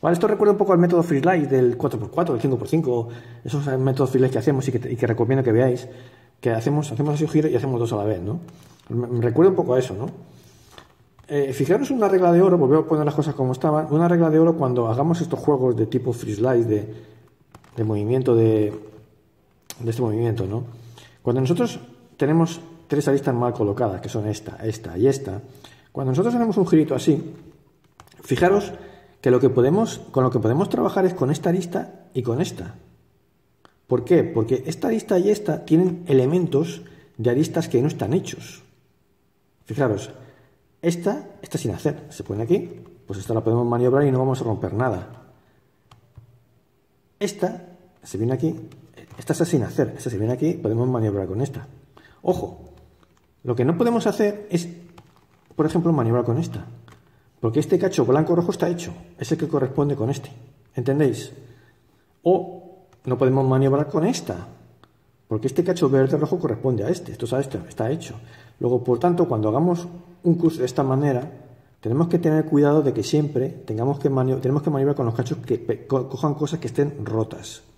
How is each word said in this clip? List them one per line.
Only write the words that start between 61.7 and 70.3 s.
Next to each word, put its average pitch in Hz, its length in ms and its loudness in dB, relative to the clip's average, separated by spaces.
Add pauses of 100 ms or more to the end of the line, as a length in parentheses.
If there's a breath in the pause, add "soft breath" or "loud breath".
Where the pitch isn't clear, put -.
O - 560 -2 (260)
no 127 140 -2
podemos 131 280 4
maniobrar 135 400 2
con 160 180 0
esta, 95 420 -4 (800)
porque 110 200 -4
este 131 160 0
cacho 175 260 0
verde-rojo 143 500 2
corresponde 120 440 -2
a 120 60 -4
este, - 220 -6
esto 110 140 -10
está, 127 140 -2
esto 139 200 -6 (100)
está 113 220 -4
hecho. 165 240 -8 (440 loud breath)
Luego, 123 240 0
por 120 160 2
tanto, 170 280 2
cuando 107 220 0
hagamos 170 380 0 (360)
un 170 120 4